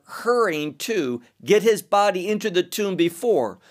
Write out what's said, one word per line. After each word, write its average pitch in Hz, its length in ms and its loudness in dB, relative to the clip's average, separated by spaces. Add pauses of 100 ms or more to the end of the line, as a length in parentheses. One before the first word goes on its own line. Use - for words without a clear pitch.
hurrying 185 760 -2
to 135 420 -2 (240)
get 196 180 4
his 208 200 2
body 202 460 0
into 214 220 -2
the 175 120 2
tomb 196 340 -4
before 165 640 0 (120)